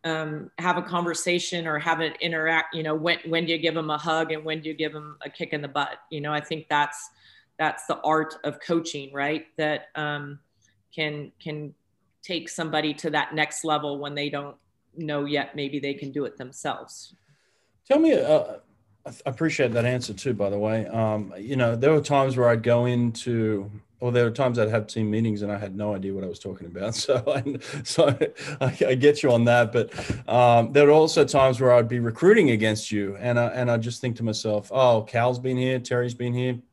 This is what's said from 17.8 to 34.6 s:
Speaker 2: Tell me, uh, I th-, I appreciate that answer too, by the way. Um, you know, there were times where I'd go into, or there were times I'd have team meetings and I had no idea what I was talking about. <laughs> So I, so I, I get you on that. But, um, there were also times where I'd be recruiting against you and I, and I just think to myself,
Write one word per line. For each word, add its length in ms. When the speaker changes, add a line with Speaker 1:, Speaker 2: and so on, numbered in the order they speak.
Speaker 2:
Tell 100
me, 160
uh, 420
I 40
th-, 160
I 40
appreciate 420
that 120
answer 280
too, 220
by 160
the 80
way. 280
Um, 520
you 180
know, 200
there 160
were 80
times 360
where 120
I'd 140
go 240
into, 840
or 100
there 140
were 60
times 280
I'd 120
have 160
team 240
meetings 320
and 100
I 60
had 180
no 180
idea 200
what 100
I 40
was 100
talking 280
about. 280
<laughs> 100
So 220
I, 320
so 320
I, 160
I 60
get 280
you 80
on 140
that. 260
But, 220
um, 440
there 140
were 60
also 320
times 360
where 120
I'd 160
be 120
recruiting 500
against 400
you 260
and 220
I, 100
and 220
I 60
just 240
think 160
to 60
myself, 500